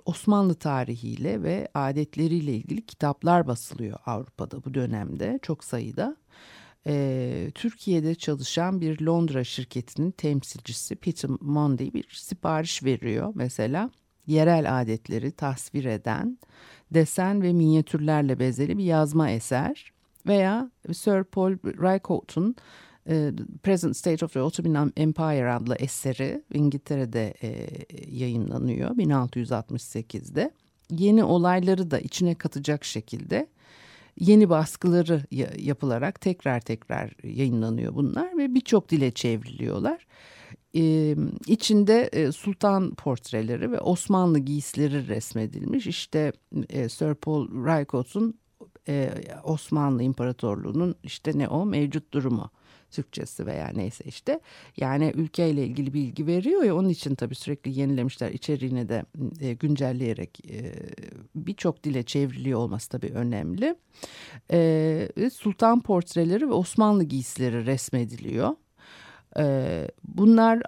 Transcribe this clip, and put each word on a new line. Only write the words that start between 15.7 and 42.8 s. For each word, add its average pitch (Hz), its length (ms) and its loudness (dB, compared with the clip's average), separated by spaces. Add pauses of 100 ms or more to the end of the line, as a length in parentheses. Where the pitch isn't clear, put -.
eden 117 540 -4 (520)
desen 185 520 2
ve 180 100 4
minyatürlerle 151 880 4
bezeli 131 400 0
bir 196 60 0
yazma 156 460 4
eser 131 640 -2 (340)
veya 202 440 2 (220)
Sir 190 320 2
Paul 190 280 0
Rycote'un 185 1040 0 (520)
e, 156 240 2 (300)
Present 180 340 2
State 165 280 0
of 156 80 -4
the 131 100 0
Ottoman 151 540 0
Empire 151 560 2
adlı 120 220 -2
eseri 135 680 -4 (120)
İngiltere'de, 135 880 0
e, - 260 -8 (420)
yayınlanıyor 123 880 -2
bin 175 120 2
altı 127 280 0
yüz 120 140 -4
altmış 120 300 -4
sekizde. 143 680 -6 (400)
Yeni 202 340 6
olayları 180 640 4
da 139 80 2
içine 175 360 0
katacak 147 500 -4
şekilde 165 640 -4 (720)
yeni 208 280 10
baskıları 165 800 2
ya-, 131 280 -2
yapılarak 131 640 -2
tekrar 143 400 0
tekrar - 520 -6 (100)
yayınlanıyor 113 720 0
bunlar 339 440 -2
ve 269 160 0
birçok 233 340 4
dile 135 220 2
çevriliyorlar. 117 960 -2 (720)
E, 156 400 4 (300)
içinde, 214 560 6 (100)
e, 156 200 2
sultan 196 600 0